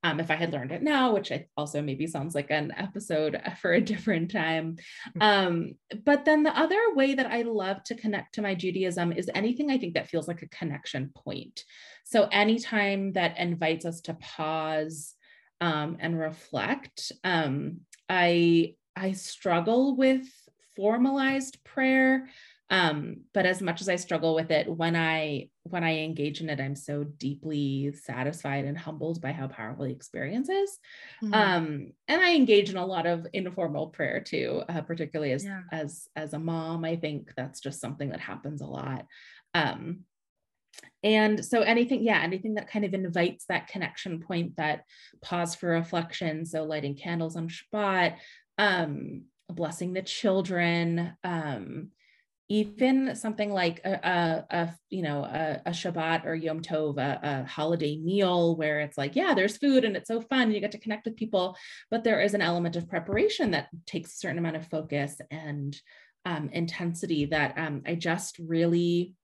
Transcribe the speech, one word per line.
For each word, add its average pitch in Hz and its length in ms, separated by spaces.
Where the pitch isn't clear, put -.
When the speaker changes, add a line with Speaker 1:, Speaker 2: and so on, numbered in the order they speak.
Speaker 1:
um, 160 160
if 165 100
I - 60
had 165 180
learned 131 180
it 170 120
now, 262 300
which 196 180
I 143 160
also 147 240
maybe 147 240
sounds 165 300
like 143 160
an 147 260
episode 165 640
<laughs> - 100
for 175 120
a 175 80
different 175 500
time. 160 460
Speaker 2:
Mm-hmm. 175 40
Speaker 1:
Um, 180 520
but 285 200
then 302 180
the 311 140
other 381 360
way 269 220
that 254 160
I 233 100
love 202 440
to 226 100
connect 214 400
to 214 60
my 196 120
Judaism 180 580
is 185 220
anything 247 380
I 262 60
think 170 180
that - 140
feels 160 180
like 170 160
a 160 60
connection 143 680
point. - 480
So 214 260
anytime 202 840
that 170 260
invites 170 460
us 170 160
to 165 140
pause, 156 1000
um, 160 400
and 165 180
reflect, 160 960
um, 156 540
I, 170 680
I 190 160
struggle 214 840
with 262 320
formalized 269 880
prayer. 262 640
Um, 160 520
but 185 120
as 185 160
much 170 200
as 185 80
I 180 80
struggle 165 360
with 160 160
it, 151 180
when 165 280
I, 160 540
when 170 200
I 160 160
engage 151 420
in 160 80
it, 143 100
I'm 139 160
so 147 280
deeply 143 920
satisfied 139 720
and 143 120
humbled 160 440
by 139 100
how 135 160
powerful 117 380
the 131 60
experience 165 580
is. 392 300
Speaker 2:
Mm-hmm. 208 100
Speaker 1:
Um, 170 580
and 320 140
I 349 140
engage 208 360
in 190 60
a 180 80
lot 180 200
of 170 280
informal 170 540
prayer - 340
too, 131 460
uh, 170 140
particularly 151 520
as, 147 120
Speaker 2:
Yeah. 196 160
Speaker 1:
as, 156 440
as 156 180
a 151 60
mom. 165 440
I 165 120
think 151 400
that's 131 240
just - 200
something 143 300
that - 120
happens 147 400
a 143 40
lot. 135 400
Um, 165 460
and 214 420
so 247 160
anything, 233 420
yeah, 214 200
anything 190 320
that 208 140
kind 208 160
of 185 80
invites 180 560
that - 180
connection 175 540
point, 170 340
that 151 300
pause 170 320
for - 160
reflection. 165 760
So 160 180
lighting 151 320
candles 165 400
on 165 140
Shabbat, 185 640
um, 170 680
blessing 175 440
the 190 80
children, 175 1200
um, 147 640
even 254 640
something 214 360
like 175 340
a, 196 80
a, 175 520
a, 170 180
you 190 120
know, 147 220
a, 156 420
a 175 60
Shabbat 170 540
or 165 100
Yom 160 260
Tov, 156 360
a, 139 260
a 139 240
holiday 156 500
meal 175 580
where 151 260
it's 147 160
like, 143 180
yeah, 339 180
there's 202 240
food 262 280
and 208 100
it's - 120
so 233 140
fun 262 220
and 220 100
you 208 60
get 208 140
to 214 40
connect 214 280
with 220 100
people, 190 400
but 226 140
there 226 180
is 196 120
an 202 80
element 170 340
of 170 140
preparation 214 640
that 156 160
takes - 280
a - 40
certain 175 200
amount 165 180
of 165 120
focus 143 520
and, 147 480
um, 156 280
intensity 170 720
that, 147 320
um, 147 280
I 170 100
just 170 440
really 170 720